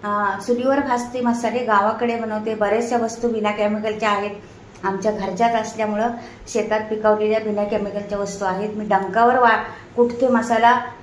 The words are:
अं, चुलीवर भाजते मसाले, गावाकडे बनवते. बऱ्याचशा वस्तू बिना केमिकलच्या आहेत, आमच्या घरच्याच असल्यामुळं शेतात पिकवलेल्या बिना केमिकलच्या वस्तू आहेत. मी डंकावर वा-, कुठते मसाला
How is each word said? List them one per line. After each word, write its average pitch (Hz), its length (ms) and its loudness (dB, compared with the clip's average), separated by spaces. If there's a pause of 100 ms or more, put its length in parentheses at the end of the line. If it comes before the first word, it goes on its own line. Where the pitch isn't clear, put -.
अं, 202 420 -2
चुलीवर 254 340 2
भाजते 247 400 -2
मसाले, 233 380 0
गावाकडे 220 580 2
बनवते. 220 380 -4
बऱ्याचशा 220 420 0
वस्तू 233 320 -2
बिना 214 220 0
केमिकलच्या 214 580 -2
आहेत, 208 220 0 (540)
आमच्या 196 280 -2
घरच्याच 208 420 0
असल्यामुळं 214 540 -2 (440)
शेतात 214 280 0
पिकवलेल्या 214 600 2
बिना 208 240 -2
केमिकलच्या 202 540 -4
वस्तू 202 260 -4
आहेत. 190 320 -2
मी 214 80 -6
डंकावर 202 540 2
वा-, - 580 0
कुठते 240 320 2
मसाला 233 520 4 (220)